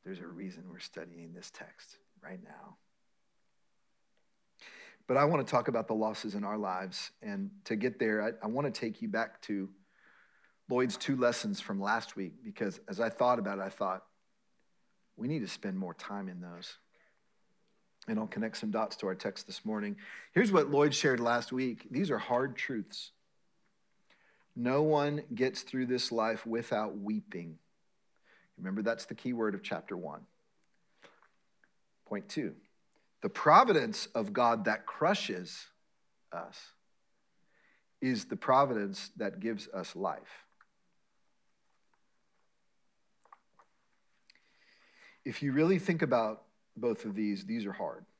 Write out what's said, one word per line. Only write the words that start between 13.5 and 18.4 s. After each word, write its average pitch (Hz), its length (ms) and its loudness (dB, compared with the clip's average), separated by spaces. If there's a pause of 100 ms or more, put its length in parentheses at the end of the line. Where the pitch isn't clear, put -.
it, - 20 -2
I 95 80 -4
thought, 95 360 -4 (1080)
"We 117 120 -6
need 151 120 0
to 101 80 -4
spend 95 300 -6
more 92 160 -4
time 101 360 -8
in 90 120 -10
those." 87 360 -12 (1300)
And 107 100 0
I'll 110 80 -2
connect 110 280 -4